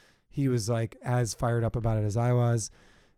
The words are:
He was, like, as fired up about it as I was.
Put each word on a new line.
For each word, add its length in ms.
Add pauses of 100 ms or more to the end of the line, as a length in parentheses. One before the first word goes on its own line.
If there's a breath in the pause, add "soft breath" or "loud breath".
(280 soft breath)
He 200
was, 200
like, 320
as 320
fired 320
up 120
about 200
it 80
as 140
I 160
was. 360 (480 soft breath)